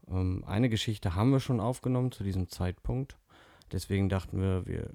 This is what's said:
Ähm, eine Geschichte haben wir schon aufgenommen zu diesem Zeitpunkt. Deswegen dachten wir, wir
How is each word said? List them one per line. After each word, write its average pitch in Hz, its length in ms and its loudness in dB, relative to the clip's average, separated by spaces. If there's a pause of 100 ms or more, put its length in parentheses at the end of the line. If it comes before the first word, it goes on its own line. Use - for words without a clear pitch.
Ähm, 92 380 0
eine 110 220 2
Geschichte 104 460 0
haben 113 160 4
wir 135 100 6
schon 123 200 0
aufgenommen 127 500 0
zu 101 140 -10
diesem 92 240 0
Zeitpunkt. 117 680 -4 (540)
Deswegen 98 380 0
dachten 95 320 0
wir, 95 260 0
wir - 280 -4